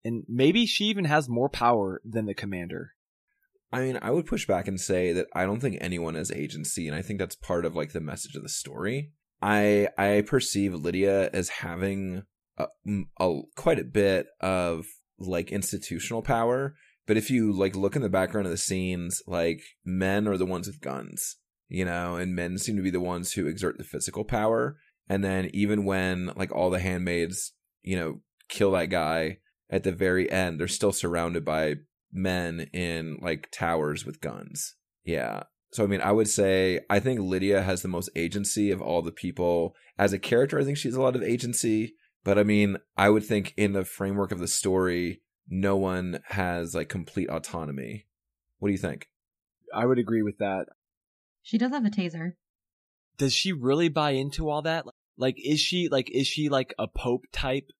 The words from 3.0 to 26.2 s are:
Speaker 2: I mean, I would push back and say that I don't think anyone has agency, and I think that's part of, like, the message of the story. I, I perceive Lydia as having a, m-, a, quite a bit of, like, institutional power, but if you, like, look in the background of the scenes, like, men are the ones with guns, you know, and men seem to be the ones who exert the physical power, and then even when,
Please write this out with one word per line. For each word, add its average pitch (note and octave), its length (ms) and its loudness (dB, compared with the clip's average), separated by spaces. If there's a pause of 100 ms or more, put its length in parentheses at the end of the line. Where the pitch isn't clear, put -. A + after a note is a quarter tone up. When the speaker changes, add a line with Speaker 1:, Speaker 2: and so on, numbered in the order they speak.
Speaker 2:
I A#2+ 80 -2
mean, C3 220 0
I A2+ 100 -2
would D#3 160 2
push - 180 -2
back F2+ 220 2
and G2 120 -2
say F2+ 340 2
that F2+ 200 0
I F2+ 120 2
don't G2+ 140 0
think B2 220 0
anyone E2+ 320 -2
has E2 180 -4
agency, D2+ 560 -6
and D2 80 -4
I F#2+ 60 -2
think G2+ 160 -6
that's F#2 180 -4
part F2 300 -2
of, D#2+ 100 -4
like, D2+ 180 -4
the E2 80 -4
message - 340 -10
of - 80 -10
the - 60 -12
story. C3 640 -6 (280)
I, G#2 460 4 (100)
I G#2 300 4
perceive G2+ 480 0
Lydia F#2 560 2
as F2+ 180 -2
having F#2+ 720 -4 (340)
a, - 100 -4 (180)
m-, G2 240 -2 (100)
a, F2 200 2 (160)
quite - 240 2
a E2+ 40 -4
bit F#2+ 440 2 (120)
of, F2 460 0 (320)
like, F#2 340 -4
institutional G2+ 720 -4
power, B2+ 540 0 (320)
but G#2+ 100 6
if A2 140 0
you, A2+ 200 4
like, F#2+ 240 0
look F#2+ 200 0
in C#3 80 2
the G#2 60 0
background F#2 360 0
of F2+ 60 -4
the E2+ 60 -2
scenes, F2+ 680 -4
like, E2+ 380 0 (200)
men F#2+ 440 2
are G2 100 2
the F#2 80 2
ones F2+ 220 -4
with - 120 -12
guns, - 580 -8 (300)
you F#2 160 -2
know, F2 320 -2
and F2+ 200 -2
men F2 240 -4
seem G#2+ 160 -2
to F#2+ 80 0
be F#2 80 2
the F2+ 80 0
ones F2+ 340 -4
who E2+ 140 0
exert F#2 320 -2
the - 40 -12
physical - 400 -6
power, A#2 540 0 (320)
and G2 140 2
then F#2+ 280 0
even G#2 320 2
when, F#2 520 -2